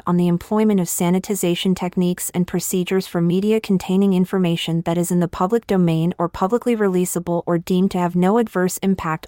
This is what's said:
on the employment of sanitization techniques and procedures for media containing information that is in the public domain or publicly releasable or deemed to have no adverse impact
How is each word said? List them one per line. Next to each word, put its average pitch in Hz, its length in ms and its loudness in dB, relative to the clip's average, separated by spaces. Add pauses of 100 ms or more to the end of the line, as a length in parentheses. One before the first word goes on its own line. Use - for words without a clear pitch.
on 175 80 2
the 175 140 2
employment 208 500 2
of 170 80 0
sanitization 185 880 0
techniques 180 540 -2
and 180 180 -2
procedures 185 580 -2
for - 140 -4
media 190 400 2
containing 196 540 2
information 170 720 0
that 170 140 -2
is 175 140 0
in 175 80 2
the 170 80 2
public 208 400 -2
domain 170 500 2
or 170 120 -2
publicly 233 440 -2
releasable 180 720 0
or 170 120 0
deemed 185 340 0
to 190 60 -2
have 175 180 0
no 180 220 4
adverse 185 400 0
impact 185 500 -2